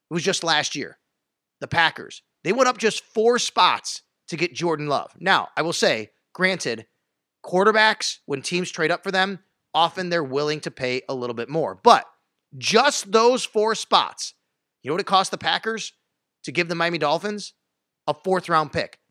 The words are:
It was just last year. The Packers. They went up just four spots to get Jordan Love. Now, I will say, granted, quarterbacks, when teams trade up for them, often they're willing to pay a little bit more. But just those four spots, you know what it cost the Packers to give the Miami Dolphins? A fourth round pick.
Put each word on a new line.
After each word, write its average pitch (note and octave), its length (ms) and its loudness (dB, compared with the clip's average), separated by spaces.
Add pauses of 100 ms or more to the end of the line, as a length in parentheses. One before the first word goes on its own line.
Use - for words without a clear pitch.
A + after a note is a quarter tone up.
It D3+ 40 -8
was E3 100 -2
just F3+ 200 0
last D3+ 320 0
year. B2+ 220 -10 (640)
The C#3 60 -8
Packers. - 560 -2 (200)
They E3+ 100 0
went B3+ 140 2
up B3+ 120 -2
just - 240 0
four A#3 340 2
spots - 640 0 (280)
to E3+ 60 -8
get D#3+ 200 -4
Jordan D3+ 320 -2
Love. C3+ 320 -2
Now, E3+ 360 2
I D3 60 0
will D#3+ 120 -2
say, A#2+ 360 0 (240)
granted, D3+ 540 -2 (580)
quarterbacks, G#3+ 800 2
when C#3 160 -4
teams F3+ 300 -4
trade D#3+ 180 0
up F3 140 -2
for G3 80 -4
them, F#3+ 260 0 (340)
often E3+ 380 0
they're E3+ 140 0
willing D3 380 -2
to D#3+ 100 -8
pay B2+ 360 -4
a C#3 60 -6
little B2 220 -4
bit A#2 140 -6
more. C3+ 340 -4
But G#3+ 240 6 (500)
just G3+ 540 2
those A3+ 340 4
four G#3+ 300 0
spots, - 580 0 (480)
you A#2+ 80 -8
know D#3 60 -2
what G3 60 -2
it - 40 -10
cost F#3+ 240 2
the G3 80 -6
Packers F3+ 560 -4 (520)
to D3+ 60 -10
give E3+ 160 -2
the E3+ 60 -6
Miami E3+ 240 0
Dolphins? E3+ 560 -2 (540)
A D3 80 -2
fourth F#3 340 -2
round D#3 240 2
pick. D3+ 240 -6 (140)